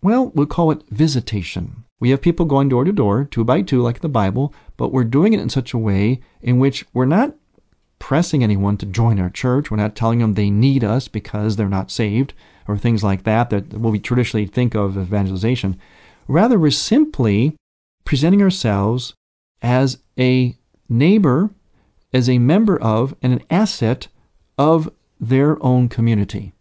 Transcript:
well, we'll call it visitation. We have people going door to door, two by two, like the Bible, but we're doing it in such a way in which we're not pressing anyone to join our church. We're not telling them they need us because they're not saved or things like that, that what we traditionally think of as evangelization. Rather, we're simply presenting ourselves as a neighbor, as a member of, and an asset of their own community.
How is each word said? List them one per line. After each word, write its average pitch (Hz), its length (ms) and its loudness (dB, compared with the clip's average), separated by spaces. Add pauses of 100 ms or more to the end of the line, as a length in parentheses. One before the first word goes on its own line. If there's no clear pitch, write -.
well, 240 320 2
we'll 147 100 2
call 160 240 0
it - 220 -2
visitation. 107 920 -4 (160)
We 123 120 2
have 135 100 2
people 170 240 2
going 139 240 2
door 127 140 2
to 175 80 0
door, 127 340 2
two 117 180 -2
by 135 200 2
two, 131 180 0
like 120 200 -2
the 165 60 -6
Bible, 120 460 -2 (240)
but 123 160 -4
we're 131 100 2
doing 143 300 2
it 208 60 0
in - 100 -4
such 123 240 -4
a 120 60 -2
way 110 420 0 (180)
in 123 200 0
which 135 340 0
we're 127 140 0
not 226 260 0 (640)
pressing 147 460 -2
anyone 101 340 0
to 98 80 -8
join 110 340 0
our 90 120 -2
church. 127 400 -2
We're 110 60 -4
not 107 180 -2
telling 117 240 0
them 110 160 0
they 104 160 0
need 123 320 2
us 113 240 -2
because 107 480 -6
they're 104 120 -2
not 95 220 -4
saved 113 460 -2 (320)
or 104 100 -4
things 113 260 0
like 98 200 -2
that, 110 260 0
that 101 240 -4
what 110 180 -2
we 107 80 0
traditionally 117 460 -2
think 123 300 -2
of 101 200 -2
as 95 120 -4
evangelization. 98 720 -2 (480)
Rather, 202 320 2
we're 156 100 4
simply 143 840 0 (500)
presenting 170 380 2
ourselves 120 720 -2 (480)
as 127 340 0 (220)
a 127 360 2 (320)
neighbor, 160 600 2 (640)
as 127 160 2
a 127 80 4
member 175 420 4
of, 113 440 0
and 127 100 2
an 123 160 -4
asset 160 580 -2 (480)
of 156 360 2 (280)
their 135 440 2
own 127 260 2
community. 104 720 -2